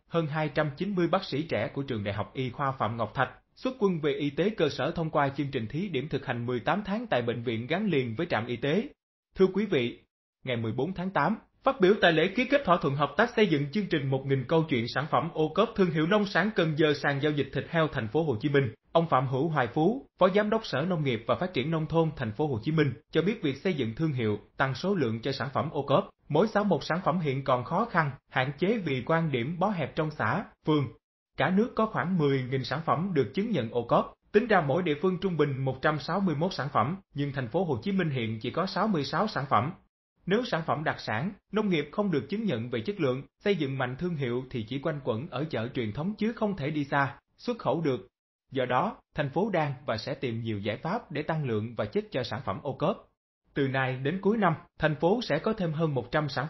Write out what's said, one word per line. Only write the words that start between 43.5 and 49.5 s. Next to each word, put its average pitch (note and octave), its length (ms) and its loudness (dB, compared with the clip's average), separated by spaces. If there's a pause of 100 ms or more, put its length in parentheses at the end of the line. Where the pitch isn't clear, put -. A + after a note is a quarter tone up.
dựng C3+ 220 -2
mạnh B2+ 200 -2
thương F3 180 -4
hiệu B2+ 340 -2
thì A#2 180 -4
chỉ C#3 100 -4
quanh D3+ 260 -4
quẩn B2 260 -2
ở C3+ 140 -4
chợ A#2+ 300 -4
truyền A2+ 180 -2
thống F3 260 -4
chứ A3 140 0
không G#3 240 -2
thể C#3 140 -4
đi D3+ 140 -2
xa, C#3 300 0 (220)
xuất A#3 220 -6
khẩu D3+ 220 0
được. C3 280 -2 (420)
Do B2+ 140 0
đó, C#3 320 0 (180)
thành C#3+ 160 -2
phố G3+ 200 0